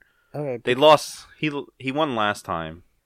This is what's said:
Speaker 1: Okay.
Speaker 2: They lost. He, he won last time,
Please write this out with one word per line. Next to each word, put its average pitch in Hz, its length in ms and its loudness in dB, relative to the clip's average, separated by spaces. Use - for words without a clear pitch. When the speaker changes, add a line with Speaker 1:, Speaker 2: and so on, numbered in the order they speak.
Speaker 1:
Okay. 135 300 -8
Speaker 2:
They 127 100 2
lost. 147 520 4
He, 151 120 -4
he 131 140 -8
won 143 240 -2
last 104 280 -2
time, 82 380 -6